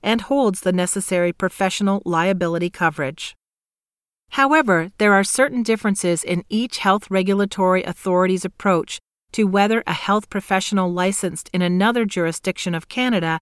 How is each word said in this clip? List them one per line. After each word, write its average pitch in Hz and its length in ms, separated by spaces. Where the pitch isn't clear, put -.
and 226 180
holds 240 400
the 180 120
necessary 180 600
professional 196 720
liability 170 640
coverage. 156 640
However, 262 680
there 208 160
are 196 100
certain 254 400
differences 202 600
in 175 260
each 233 300
health 202 300
regulatory 190 760
authority's 185 640
approach - 540
to 220 140
whether 202 420
a - 60
health 208 360
professional 190 600
licensed 180 600
in 180 80
another 202 440
jurisdiction 175 680
of 160 140
Canada 180 520